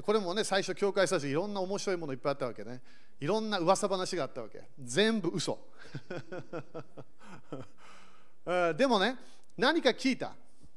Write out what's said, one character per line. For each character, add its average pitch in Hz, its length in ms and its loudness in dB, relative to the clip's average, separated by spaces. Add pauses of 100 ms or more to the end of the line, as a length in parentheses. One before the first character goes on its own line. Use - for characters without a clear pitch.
こ 208 120 4
れ 220 60 6
も 175 140 0
ね、 202 120 0
最 190 160 2
初 180 120 -2
教 196 200 2
会 190 160 6
さ 185 100 4
せ 143 60 -2
て 139 60 0
い - 20 2
ろ 165 120 2
ん 208 80 -4
な 202 60 -2
面 190 180 0
白 190 160 -2
い 180 40 0
も 165 100 -4
の 135 60 -4
い - 20 -4
っ 123 40 -6
ぱ 147 100 0
い - 20 4
あ 143 40 0
っ - 20 -6
た 139 80 -2
わ 117 80 -4
け 104 100 -10
ね。 123 180 -10 (380)
い 139 80 -4
ろ 214 140 4
ん 220 80 -2
な 208 80 2
噂 185 320 6
話 185 260 0
が 160 80 0
あ 131 40 -2
っ - 40 -10
た 127 100 -6
わ 110 60 -6
け。 104 160 -10 (180)
全 196 380 4
部 170 100 0
嘘。 156 300 0 (480)
<laughs> - 1500 -8 (840)
え - 40 -2
ー、 170 260 4
で 247 120 6
も 233 120 6
ね、 233 180 4 (400)
何 294 240 6
か 262 80 6
聞 262 220 4
い 226 60 2
た。 120 160 -4 (440)